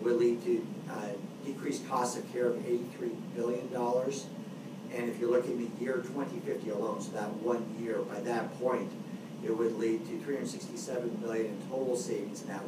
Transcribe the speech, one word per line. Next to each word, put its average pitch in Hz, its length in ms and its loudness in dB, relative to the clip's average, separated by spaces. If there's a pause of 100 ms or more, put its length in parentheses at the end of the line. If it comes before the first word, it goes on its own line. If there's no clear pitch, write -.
will 120 140 6
lead 117 300 6
to, 117 220 4 (240)
uh, 107 180 -4 (360)
decreased - 460 -2
costs 127 260 2
of - 160 -6
care 123 140 4
of - 200 2
eighty-three 120 460 0 (240)
billion 123 340 0
dollars. 127 560 2 (680)
And 120 160 0
if 110 100 -4
you 117 100 4
look 123 160 8
in 120 120 0
the 117 260 -2
year 127 180 2 (120)
twenty - 260 -2
fifty - 300 -2
alone, 107 320 0
so - 100 -6
that 107 220 -2
one 113 480 0
year, 113 160 0
by 101 220 -2
that - 400 -2
point, - 300 2 (540)
it 113 60 0
would 113 280 4
lead 110 300 2
to - 120 -2
three 139 160 0
hundred - 120 -2
sixty-seven 117 720 -2
billion 113 240 0
in 104 220 -4
total 131 280 2
savings - 460 -2
in - 60 -6
that 98 200 -4